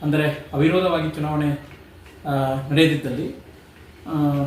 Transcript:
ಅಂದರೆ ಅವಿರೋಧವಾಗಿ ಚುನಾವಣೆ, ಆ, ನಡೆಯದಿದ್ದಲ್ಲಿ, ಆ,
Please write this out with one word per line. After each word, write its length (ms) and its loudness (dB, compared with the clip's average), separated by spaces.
ಅಂದರೆ 500 0
ಅವಿರೋಧವಾಗಿ 580 2
ಚುನಾವಣೆ, 400 -2
ಆ, 440 0
ನಡೆಯದಿದ್ದಲ್ಲಿ, 640 2
ಆ, 400 2